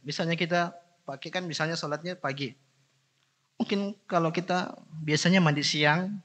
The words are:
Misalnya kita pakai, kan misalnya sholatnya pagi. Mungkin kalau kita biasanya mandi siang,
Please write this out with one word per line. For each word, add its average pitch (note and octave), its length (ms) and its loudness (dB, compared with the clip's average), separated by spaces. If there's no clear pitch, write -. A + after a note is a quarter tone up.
Misalnya E3 360 -2
kita F3 360 0
pakai, C3+ 280 -12
kan F3+ 120 -4
misalnya D#3+ 320 -2
sholatnya D#3+ 400 -6
pagi. C#3 400 -6
Mungkin G3+ 360 -2
kalau E3 240 2
kita F3+ 440 -2
biasanya E3+ 400 4
mandi D3 200 4
siang, D#3+ 600 2